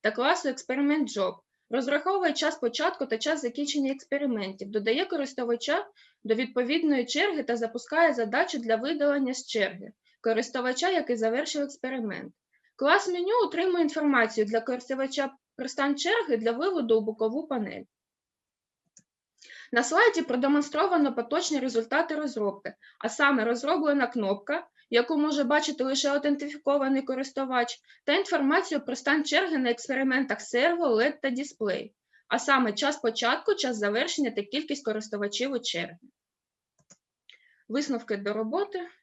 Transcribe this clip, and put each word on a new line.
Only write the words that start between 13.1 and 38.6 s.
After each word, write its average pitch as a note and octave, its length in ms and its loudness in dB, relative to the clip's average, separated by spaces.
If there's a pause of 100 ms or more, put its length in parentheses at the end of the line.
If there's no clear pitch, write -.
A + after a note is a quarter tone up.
отримує F4 400 0
інформацію C4 600 2
для A3 160 0
користувача C4+ 720 -4 (240)
про B3+ 120 -10
стан C#4+ 280 0
черги E4+ 420 0
для A3 140 0
виводу C4 460 2
у A3 40 2
бокову A3 460 -2
панель. A#3 360 -6 (1900)
На A#3+ 120 4
слайді F4 380 4
продемонстровано C#4+ 920 2
поточні D4 440 0
результати C4 560 0
розробки, A3+ 580 -4 (260)
а A3 100 -2
саме C#4 360 4
розроблена C#4+ 640 2
кнопка, A3+ 600 -2 (220)
яку B3 280 2
може D4 260 2
бачити D4 400 0
лише C#4 260 0
аутентифікований C#4+ 920 0
користувач, C4 760 -4 (240)
та C#4+ 100 2
інформацію E4 680 2
про - 140 -6
стан D4 280 2
черги D#4+ 340 2
на B3 140 2
експериментах C4 680 0
серво, E4 460 2
лед B3 340 2
та C4+ 80 0
дисплей, A#3 640 -4 (340)
а - 120 0
саме B3+ 340 4
час D4 240 0
початку, B3 580 0
час B3+ 220 -2
завершення A#3 540 0
та G3+ 100 -4
кількість C#4+ 440 -4
користувачів G#3+ 640 -4
у B3 80 -2
черзі. E3+ 480 -8 (1600)
Висновки A#3 500 -2
до G3+ 160 -4
роботи. E4+ 540 -4 (160)